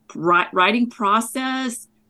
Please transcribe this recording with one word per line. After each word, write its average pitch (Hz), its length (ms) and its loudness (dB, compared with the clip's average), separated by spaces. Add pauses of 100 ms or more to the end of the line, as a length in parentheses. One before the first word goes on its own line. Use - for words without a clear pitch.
wri-, 175 420 0
writing 214 380 2
process, 240 960 -2 (220)